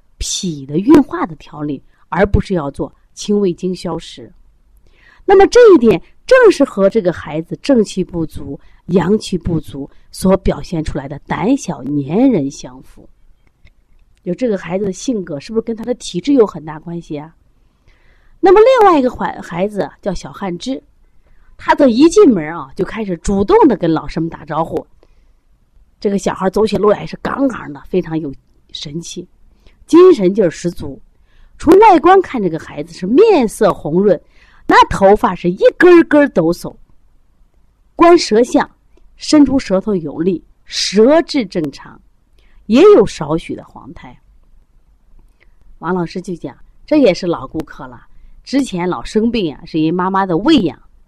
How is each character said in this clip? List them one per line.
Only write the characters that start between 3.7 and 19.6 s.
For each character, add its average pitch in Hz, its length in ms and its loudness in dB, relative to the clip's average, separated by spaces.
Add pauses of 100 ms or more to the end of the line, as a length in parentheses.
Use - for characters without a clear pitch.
消 165 200 -10
食。 - 360 -18 (920)
那 392 120 4
么 392 100 6
这 - 140 4 (120)
一 330 60 6
点 220 240 2 (240)
正 494 240 6
是 285 140 2
和 196 260 0
这 220 100 -2
个 175 120 -2
孩 156 280 -10
子 165 220 -10
正 254 220 2
气 - 180 -8
不 170 240 -8
足、 143 320 -14 (280)
阳 180 340 0
气 - 180 -8
不 165 220 -6
足 139 280 -16 (220)
所 190 280 -2
表 170 220 -4
现 156 220 -8
出 - 160 -8
来 139 100 -12
的 143 120 -14
胆 175 360 -4
小 156 280 -10
粘 147 440 -2
人 151 220 -2
相 131 320 -20
符。 - 260 -20 (1160)
有 180 100 -6
这 247 140 -4
个 202 100 -4
孩 180 180 -10
子 202 80 -4
的 190 80 -6
性 208 320 -6
格 156 140 -12
是 175 140 -16
不 220 60 -4
是 220 40 -6
跟 226 140 -8
他 220 80 -14
的 240 100 -6
体 180 260 -10
质 285 120 -4
有 254 120 4
很 160 200 -10
大 160 140 -14
关 170 220 -12
系 160 160 -12
啊？ 151 180 -16 (1080)
那 370 100 4
么 381 100 6
另 466 280 6
外 330 100 4
一 269 40 0
个 247 60 0
孩， - 320 -8
孩 185 280 -6